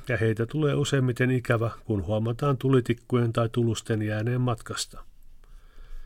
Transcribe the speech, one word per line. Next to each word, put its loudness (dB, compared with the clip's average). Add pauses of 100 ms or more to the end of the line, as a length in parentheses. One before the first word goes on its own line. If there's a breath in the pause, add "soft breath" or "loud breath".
ja 0
heitä 2
tulee 0
useimmiten 2
ikävä, 2 (140)
kun 0
huomataan 0
tulitikkujen 2
tai 2
tulusten 0
jääneen -2
matkasta. -4 (1000 soft breath)